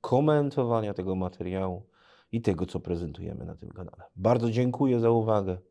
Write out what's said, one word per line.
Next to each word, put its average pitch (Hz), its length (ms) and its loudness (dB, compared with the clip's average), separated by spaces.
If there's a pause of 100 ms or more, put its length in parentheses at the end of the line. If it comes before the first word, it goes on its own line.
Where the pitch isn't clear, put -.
komentowania 131 920 2
tego 95 220 -2
materiału 92 680 -4 (480)
i 117 100 -2
tego, 95 240 0
co - 140 -8
prezentujemy 85 680 -8
na 82 100 -12
tym - 140 -18
kanale. - 340 -16 (120)
Bardzo 117 360 2
dziękuję 123 480 2
za 117 120 4
uwagę. 107 460 2 (140)